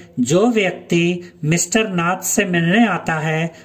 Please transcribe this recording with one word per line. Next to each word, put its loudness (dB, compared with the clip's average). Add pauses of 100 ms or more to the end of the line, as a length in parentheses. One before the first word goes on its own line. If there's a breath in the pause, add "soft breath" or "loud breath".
(200 loud breath)
जो 2
व्यक्ति -2 (100)
मिस्टर 0
नाथ -2
से 0
मिलने 2
आता -2
है, -2 (120 loud breath)